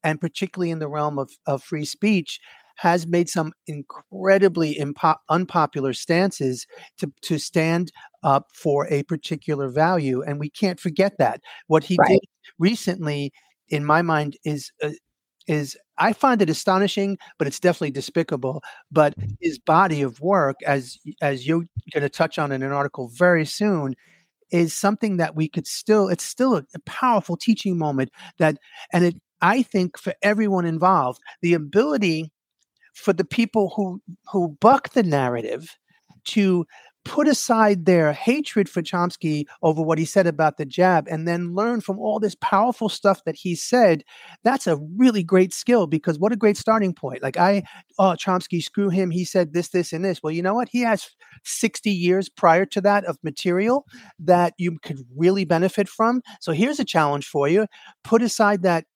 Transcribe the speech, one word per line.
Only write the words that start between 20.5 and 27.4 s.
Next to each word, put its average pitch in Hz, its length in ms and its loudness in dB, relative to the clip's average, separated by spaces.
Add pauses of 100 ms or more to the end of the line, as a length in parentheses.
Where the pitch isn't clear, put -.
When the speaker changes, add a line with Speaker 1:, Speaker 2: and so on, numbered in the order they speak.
Speaker 1:
as, 139 320 -2 (220)
as 135 260 -2
you're 165 200 0 (260)
gonna 147 160 -2
touch - 300 -4
on 143 140 -2
in 131 100 -4
an 139 100 -4
article 139 360 -4
very 165 380 2
soon, 160 480 -2 (560)
is 170 220 0
something 202 440 -2
that 160 180 -2
we 156 140 -2
could - 180 -6
still, 214 420 0
it's 175 160 -2
still 247 320 0
a, 143 80 -4 (100)
a 175 120 -14
powerful 214 500 -2
teaching 196 400 -2